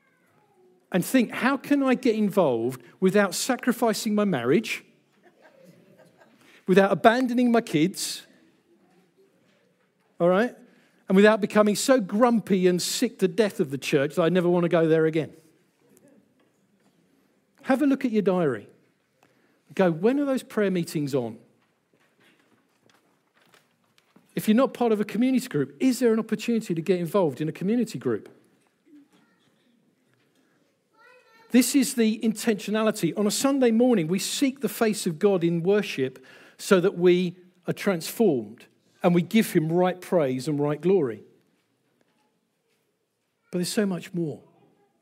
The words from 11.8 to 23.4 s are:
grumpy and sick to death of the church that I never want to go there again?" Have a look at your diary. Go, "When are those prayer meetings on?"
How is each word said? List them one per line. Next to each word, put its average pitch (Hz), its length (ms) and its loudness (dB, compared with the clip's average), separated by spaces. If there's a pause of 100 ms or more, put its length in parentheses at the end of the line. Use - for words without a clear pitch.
grumpy 202 680 2
and 180 160 2
sick - 380 -4
to 190 80 2
death 202 320 -2
of 151 100 -2
the 139 80 -6
church 143 380 -2
that 180 60 0
I 165 60 2
never 175 220 2
want 175 140 2
to 170 40 -2
go 165 200 2
there 160 180 4
again?" 156 260 -2 (2250)
Have 254 180 0
a 294 60 2
look 269 180 0
at 254 60 -2
your 214 120 0
diary. 170 460 -2 (1040)
Go, 185 180 2
"When 208 260 0
are 294 60 -2
those 269 180 -2
prayer 202 300 -2
meetings 156 420 -4
on?" 117 240 -4 (3000)